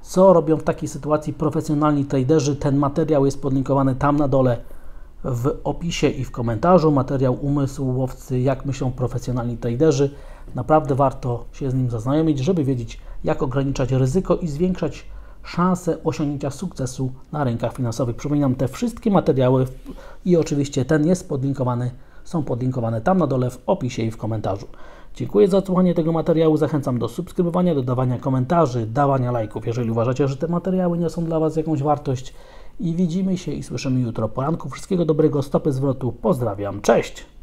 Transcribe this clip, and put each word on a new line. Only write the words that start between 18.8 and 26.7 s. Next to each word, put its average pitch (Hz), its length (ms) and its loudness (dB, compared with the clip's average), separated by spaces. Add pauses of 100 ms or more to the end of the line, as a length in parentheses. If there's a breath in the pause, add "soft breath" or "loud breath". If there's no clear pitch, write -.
materiały 131 560 4
w-, - 260 -12 (320 loud breath)
i 175 120 4
oczywiście 143 480 0
ten 151 220 2
jest 180 220 0
podlinkowany, 127 600 -2 (340 loud breath)
są 165 180 -2
podlinkowane 123 580 -2
tam 185 180 2
na 160 80 4
dole 127 240 0
w - 160 -14
opisie - 360 -2
i 113 80 0
w 110 60 -10
komentarzu. 110 500 -4 (480 loud breath)
Dziękuję 196 340 4
za 196 100 4
odsłuchanie 185 360 2
tego 165 180 2
materiału, 160 440 4
zachęcam 143 420 0